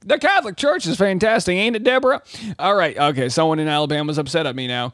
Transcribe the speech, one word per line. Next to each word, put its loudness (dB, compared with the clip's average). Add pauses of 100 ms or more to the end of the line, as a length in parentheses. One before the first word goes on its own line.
The 0
Catholic 0
Church 0
is -2
fantastic, 2
ain't 0
it, -6
Deborah? 2 (360)
All 2
right, 2
okay, 0
someone 2
in -2
Alabama's -2
upset -2
at -4
me -6
now. -4